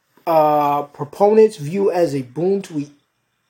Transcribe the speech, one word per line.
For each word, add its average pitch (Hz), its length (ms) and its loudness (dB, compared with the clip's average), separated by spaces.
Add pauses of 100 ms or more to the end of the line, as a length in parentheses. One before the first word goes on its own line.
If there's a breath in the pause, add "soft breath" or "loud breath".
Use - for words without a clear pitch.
(260)
uh, 151 580 0
proponents 214 760 0
view 170 320 -4
as 165 240 -2
a 135 80 -4
boon 170 400 -4
to 160 180 -10
e-, 139 120 -12 (580)